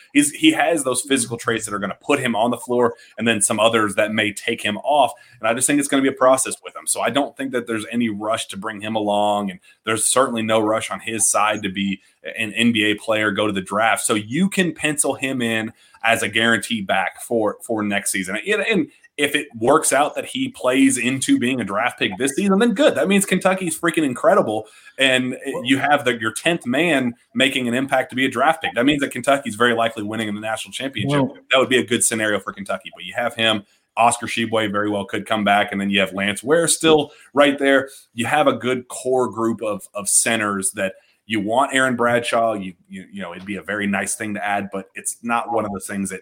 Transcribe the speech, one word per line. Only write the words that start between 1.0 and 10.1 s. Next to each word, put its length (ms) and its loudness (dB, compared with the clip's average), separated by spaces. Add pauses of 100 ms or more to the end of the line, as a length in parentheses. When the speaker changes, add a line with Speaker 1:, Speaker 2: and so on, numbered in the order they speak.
Speaker 1:
physical 340 -2
traits 300 -4
that 80 -8
are 60 -4
gonna 200 -6
put 220 0
him 120 -2
on 160 2
the 80 -4
floor, 380 0 (220)
and 100 -2
then 140 2
some 180 0
others 360 4
that 180 0
may 180 0
take 300 -6
him 240 -4
off. 260 4 (300)
And 80 0
I 40 2
just 140 -2
think 140 4
it's 80 -4
gonna 120 2
be 60 4
a 60 0
process 500 4
with 140 -14
him. 100 -14
So 140 -2
I 80 0
don't 260 -2
think 160 -8
that 160 -4
there's 240 -4
any 160 0
rush 420 -4
to 80 -12
bring 220 -10
him 160 -6
along, 560 0
and 80 -14 (240)
there's 220 -2
certainly 360 2